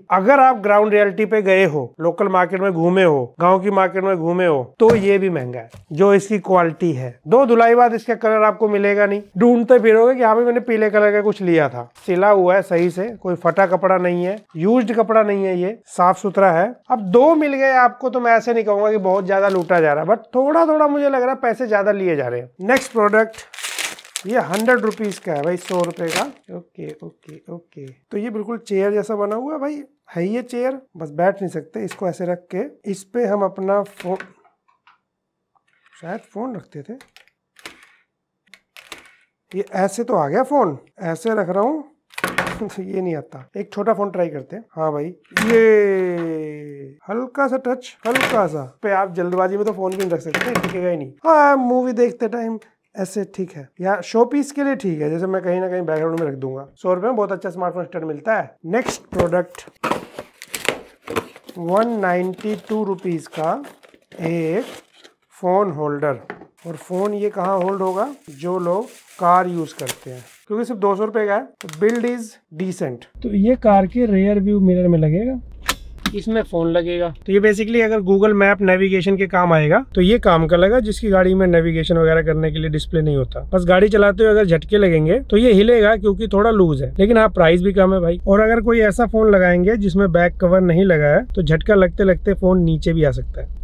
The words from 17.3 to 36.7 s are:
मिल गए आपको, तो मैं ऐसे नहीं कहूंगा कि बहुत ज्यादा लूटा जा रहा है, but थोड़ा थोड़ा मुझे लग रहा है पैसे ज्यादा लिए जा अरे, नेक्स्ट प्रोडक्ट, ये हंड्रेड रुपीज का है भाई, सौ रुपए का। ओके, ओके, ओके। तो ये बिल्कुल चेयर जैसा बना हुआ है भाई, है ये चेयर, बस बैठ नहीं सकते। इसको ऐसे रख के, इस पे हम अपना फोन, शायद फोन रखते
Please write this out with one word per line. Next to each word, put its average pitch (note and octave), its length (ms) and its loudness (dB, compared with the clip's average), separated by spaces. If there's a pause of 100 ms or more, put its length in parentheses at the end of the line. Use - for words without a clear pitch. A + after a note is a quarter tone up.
मिल D4+ 200 0
गए C4+ 200 2
आपको, B3 360 2
तो B3+ 100 -2
मैं A#3 120 2
ऐसे A3+ 220 2
नहीं A3+ 100 0
कहूंगा G#3 260 0
कि A3 80 0 (120)
बहुत F#3+ 160 0
ज्यादा G3 220 0
लूटा F3+ 320 0
जा D#3 120 4
रहा D3+ 120 -2
है, E3 60 -2
but A3+ 240 -2
थोड़ा D4+ 320 2
थोड़ा D4+ 220 2
मुझे C#4+ 200 0
लग C4+ 140 0
रहा B3 80 0
है C4 120 -6
पैसे A#3+ 240 -2
ज्यादा G#3 260 2
लिए F#3+ 240 -2
जा C#3+ 60 -2
अरे, B2 260 -6 (120)
नेक्स्ट B3 320 -2
प्रोडक्ट, A3 440 0 (880)
ये A3+ 120 -2
हंड्रेड A3 400 2
रुपीज G#3 400 -4
का - 140 -8
है C#3+ 100 -2
भाई, F3 140 -2
सौ F3 260 -4
रुपए F3 260 -6
का। C4 240 -4 (240)
ओके, D#3+ 380 -16 (120)
ओके, D#3+ 340 -20 (120)
ओके। E3+ 340 -18
तो C3 320 -14
ये A3 120 -6
बिल्कुल G#3+ 280 -10
चेयर G3+ 340 -2
जैसा G#3 240 -4
बना G#3 200 -4
हुआ C4 160 -8
है D4+ 80 -8
भाई, C#4+ 220 -8 (340)
है E3+ 100 -2
ये A3+ 160 -6
चेयर, B3 400 -6 (140)
बस D#3+ 140 -12
बैठ F#3 320 -2
नहीं F3+ 100 -8
सकते। F3 320 -12
इसको F#3 240 -8
ऐसे F3 180 -8
रख F3 280 -8
के, A3 360 -10
इस F#3 140 -10
पे A#3+ 200 -6
हम G3+ 180 -2
अपना F#3+ 400 -2
फोन, F#3+ 340 -8 (1800)
शायद F3+ 200 -12
फोन A3+ 360 -12
रखते D3 260 -16